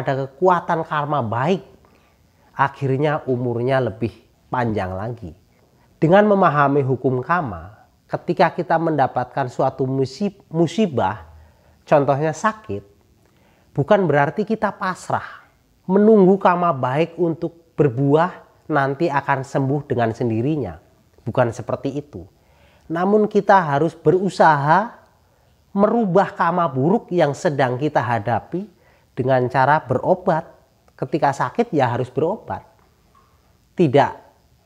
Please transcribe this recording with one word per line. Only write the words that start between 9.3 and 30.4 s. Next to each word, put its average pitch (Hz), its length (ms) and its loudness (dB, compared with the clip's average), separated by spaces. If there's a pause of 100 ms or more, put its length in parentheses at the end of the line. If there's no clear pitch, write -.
suatu 131 400 -2
musib-, 135 640 -4
musibah, 151 800 -2 (560)
contohnya 143 480 2
sakit, 104 480 -6 (880)
bukan 196 400 2
berarti 143 320 0
kita 214 320 -4
pasrah, - 720 -8 (400)
menunggu 202 560 6
kama 175 320 2
baik 135 460 -2
untuk 165 580 -4
berbuah, 143 720 0 (200)
nanti 139 360 0
akan 139 400 -2
sembuh 143 400 -2
dengan 117 240 0
sendirinya. 117 640 -2 (480)
Bukan 120 320 -2
seperti 123 480 -8
itu. - 240 -18 (640)
Namun 202 400 0
kita 196 320 4
harus 151 320 0
berusaha 170 1000 2 (760)
merubah 202 640 2
kama 175 320 0
buruk 147 480 -2
yang 156 200 2
sedang 135 440 -2
kita 147 240 -2
hadapi 120 640 -4 (480)
dengan 127 320 0
cara 135 360 2
berobat. 156 640 -2 (520)